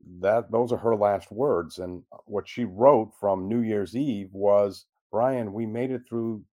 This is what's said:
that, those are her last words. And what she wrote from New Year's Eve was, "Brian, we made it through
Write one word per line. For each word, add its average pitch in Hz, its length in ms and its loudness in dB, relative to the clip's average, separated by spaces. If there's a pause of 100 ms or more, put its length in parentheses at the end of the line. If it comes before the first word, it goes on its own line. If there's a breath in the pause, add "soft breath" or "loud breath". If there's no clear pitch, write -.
(200)
that, 104 320 2
those 117 200 2
are 110 60 2
her 113 180 0
last 101 360 0
words. 101 480 -2
And 90 240 -10 (220)
what 101 220 -6
she 120 180 -6
wrote 110 540 4
from 95 280 -2
New 117 140 0
Year's 104 340 -2
Eve 107 360 -4
was, 101 540 2 (260)
"Brian, 117 400 0
we 113 140 -4
made 120 240 -4
it 123 180 -6
through 113 380 -6 (120)